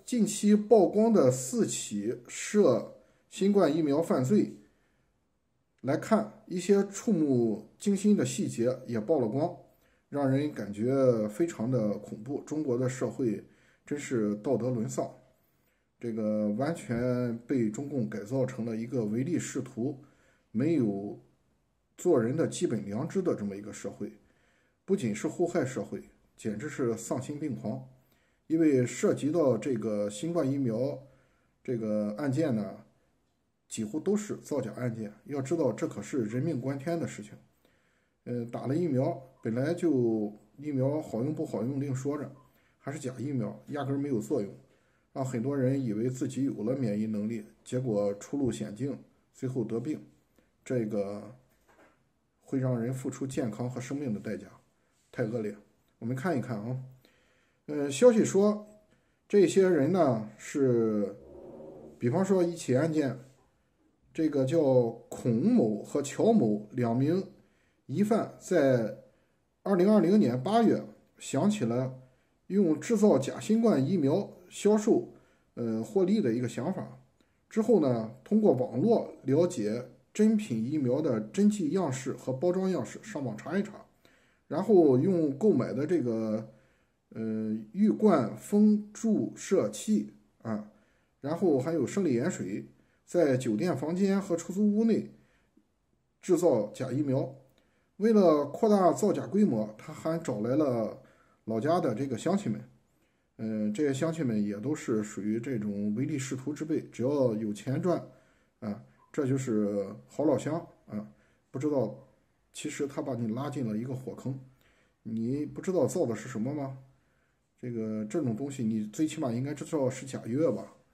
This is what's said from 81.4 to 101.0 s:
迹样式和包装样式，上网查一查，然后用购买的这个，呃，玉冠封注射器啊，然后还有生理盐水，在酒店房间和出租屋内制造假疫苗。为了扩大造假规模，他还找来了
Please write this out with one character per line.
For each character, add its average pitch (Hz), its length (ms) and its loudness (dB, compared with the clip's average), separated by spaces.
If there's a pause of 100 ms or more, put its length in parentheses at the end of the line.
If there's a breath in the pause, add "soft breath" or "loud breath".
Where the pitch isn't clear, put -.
迹 175 220 0
样 170 200 0
式 127 220 -6
和 - 180 -6
包 151 200 0
装 190 180 0
样 156 160 -2
式， - 160 -14
上 147 240 -8
网 107 100 -6
查 156 220 -6
一 202 60 0
查， - 200 -14 (640 soft breath)
然 165 160 -2
后 170 340 8
用 156 400 2
购 202 140 4
买 110 220 2
的 131 120 -2
这 165 160 2
个， 110 480 -2 (600 soft breath)
呃， 110 480 -4 (140)
玉 202 180 2
冠 165 480 4
封 208 560 4
注 - 420 0
射 135 340 0
器 - 440 -2 (280)
啊， 107 280 -6 (520 soft breath)
然 151 160 -4
后 165 220 4
还 156 140 -2
有 147 120 0
生 190 180 -2
理 151 100 2
盐 123 160 0
水， 107 360 -6 (400 soft breath)
在 151 320 4
酒 127 180 0
店 160 200 0
房 147 200 -4
间 196 260 2
和 175 140 -2
出 170 160 -6
租 185 100 -2 (140)
屋 220 80 2
内 - 280 0 (1080 soft breath)
制 180 160 2
造 139 300 2
假 - 240 -8
疫 131 100 0
苗。 135 340 -2 (640)
为 220 160 4
了 165 320 6
扩 214 240 0
大 185 240 6
造 202 180 2
假 135 140 -2
规 190 180 2
模， 110 340 2
他 - 140 -16
还 160 300 -4
找 107 200 -4
来 120 140 0
了 123 460 0 (440 soft breath)